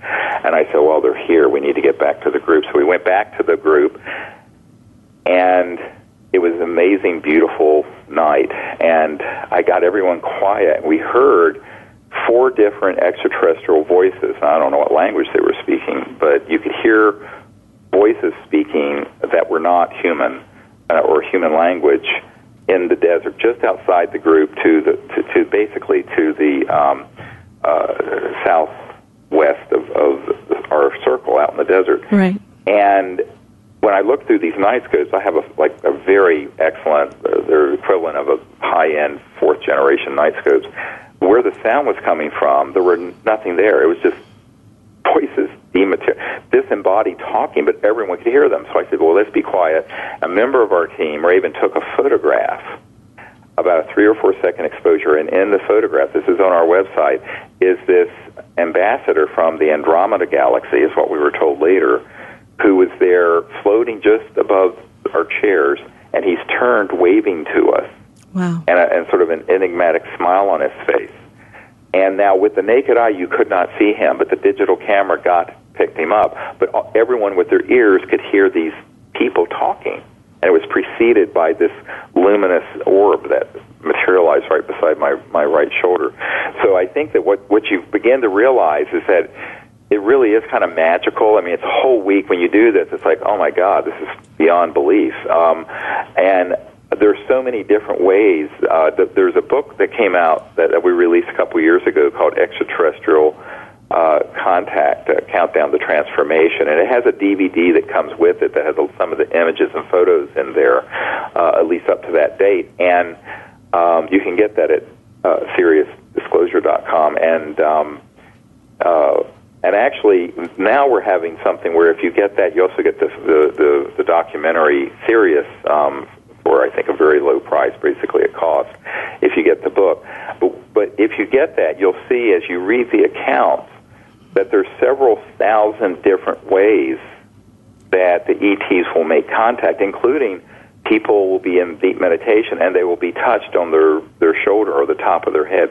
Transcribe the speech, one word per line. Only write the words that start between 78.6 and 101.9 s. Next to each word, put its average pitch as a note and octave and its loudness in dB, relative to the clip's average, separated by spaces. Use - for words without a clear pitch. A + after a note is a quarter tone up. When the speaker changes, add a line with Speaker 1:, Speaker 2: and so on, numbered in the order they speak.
Speaker 1:
people - -2
talking. - -6
And - -2
it F#2 4
was D#2+ 4
preceded G#2+ 0
by E2 0
this - -2
luminous F#2 2
orb F#2+ 2
that - 0
materialized D#2+ 2
right D#2 0
beside D#2 -2
my, C#2+ -2
my D#2+ 2
right D2 0
shoulder. F2 0
So G3 2
I F#3 0
think - -6
that D3+ 0
what, - -2
what G#2+ 2
you F#2 -4
begin A#2+ 2
to A2+ 0
realize G2 2
is E2+ -4
that F2 2
it G#2 0
really A#2 2
is A2+ 2
kind A2+ 0
of F2 -2
magical. F2+ 2
I G2 4
mean, F2 -4
it's D#2+ -8
a - -2
whole B2+ 2
week G2 0
when F#2 0
you F2 0
do A2 4
this. F2+ 2
It's - -10
like, D#2+ 2
"Oh, G2+ 2
my D#2 0
God, F2 0
this - -10
is - -14
beyond E2 2
belief." D#2+ 2
Um, E2 0
and F#2 2
there's G2+ 2
so C3 0
many B2 -4
different G#2 -2
ways. F#2 2
Uh, D#2+ 2
th-, F2+ 0
there's F#2 2
a F2 2
book - -4
that G2 -2
came G2 0
out E2 0
that, E2 2
that E2 0
we F2+ 2
released F2 2
a - -14
couple F2 -2
years E2 2
ago D2+ 2